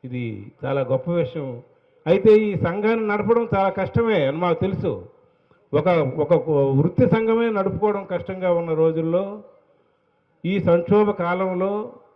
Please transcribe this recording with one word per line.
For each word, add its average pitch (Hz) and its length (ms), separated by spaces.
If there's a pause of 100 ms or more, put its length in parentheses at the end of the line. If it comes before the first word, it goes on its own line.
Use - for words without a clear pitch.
ఇది 120 480 (120)
చాలా 127 160
గొప్ప 131 300
విషయం. 147 520 (440)
అయితే 202 300
ఈ 208 200
సంఘాన్ని 208 520
నడపడం 214 480
చాలా 196 120
కష్టమే 190 580
అని 139 100
మాకు 170 240
తెలుసు. 180 480 (680)
ఒక, 151 140 (300)
ఒక 160 320
వృత్తి 143 560
సంఘమే 226 440
నడుపుకోవడం 202 540
కష్టంగా 185 480
ఉన్న 170 220
రోజుల్లో, 165 680 (1000)
ఈ 190 160
సంక్షోభ 175 500
కాలంలో 190 840 (240)